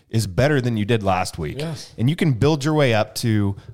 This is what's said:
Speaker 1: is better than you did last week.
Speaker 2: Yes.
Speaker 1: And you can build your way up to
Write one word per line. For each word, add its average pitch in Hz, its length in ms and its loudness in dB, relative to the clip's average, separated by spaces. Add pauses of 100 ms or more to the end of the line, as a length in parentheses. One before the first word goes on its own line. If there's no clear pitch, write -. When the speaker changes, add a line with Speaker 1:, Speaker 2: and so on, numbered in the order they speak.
Speaker 1:
is 110 180 0
better 127 340 2
than 120 160 -2
you 104 80 0
did 110 180 0
last 92 340 0
week. 78 220 -6
Speaker 2:
Yes. 151 380 -10
Speaker 1:
And 117 120 2
you 170 60 0
can 170 180 2
build 139 320 2
your 156 80 0
way 139 200 4
up 104 220 0
to 104 400 0 (180)